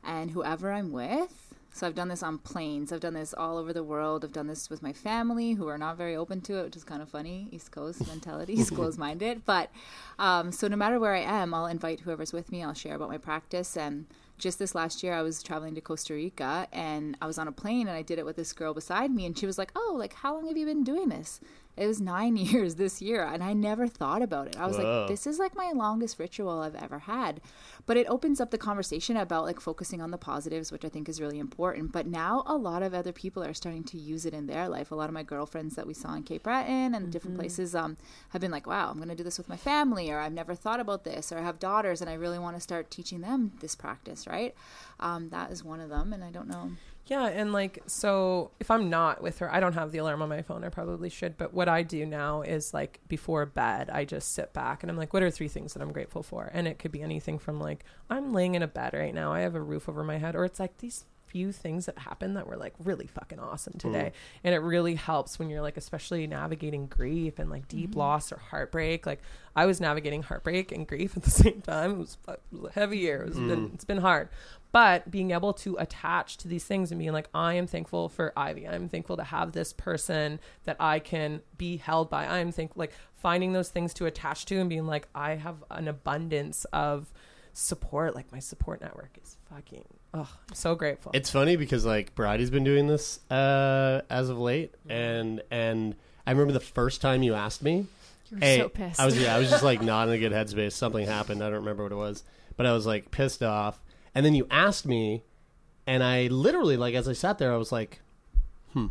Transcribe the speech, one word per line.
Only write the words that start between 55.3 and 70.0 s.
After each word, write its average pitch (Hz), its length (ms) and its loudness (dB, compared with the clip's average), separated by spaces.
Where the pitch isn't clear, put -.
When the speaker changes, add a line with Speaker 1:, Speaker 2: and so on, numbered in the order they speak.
Speaker 3:
three 151 180 -6
things 147 260 -8
that 143 80 -8
I'm 147 100 -6
grateful 147 300 -8
for?" - 320 -8
And 170 120 0
it 160 120 -4
could 156 140 -6
be 147 100 -8
anything 156 360 -4
from, 151 220 -6
like, 151 240 -6
I'm 269 240 -2
laying 180 220 4
in 170 80 2
a 160 40 2
bed 127 280 -4
right 151 180 -2
now. 156 220 -2
I 170 60 0
have - 140 0
a 160 60 -4
roof 151 260 -4
over 151 160 -6
my 156 140 -2
head. 160 180 -4
Or 180 120 2
it's, - 120 -6
like, 185 200 -6
these - 260 -12
few 185 260 -4
things 175 320 -6
that - 140 -8
happen - 360 -8
that 196 120 -6
were, - 100 -8
like, - 160 -10
really 180 260 -2
fucking - 320 -12
awesome - 360 -8
today. 143 380 -2
Speaker 2:
Mm. - 300 -20
Speaker 3:
And 175 100 4
it 160 60 4
really 170 340 2
helps 151 440 -2
when 160 120 -4
you're, 151 100 -4
like, 151 160 -4
especially 156 500 -4
navigating 151 600 -4
grief 156 520 0
and, 151 120 -2
like, 139 180 -8
deep 165 220 -4
Speaker 4:
Mm-hmm. 175 80 -4
Speaker 3:
loss 143 340 2
or - 60 -10
heartbreak. 160 640 -2
Like, 143 160 -4
I 165 120 6
was 185 120 4
navigating 151 440 0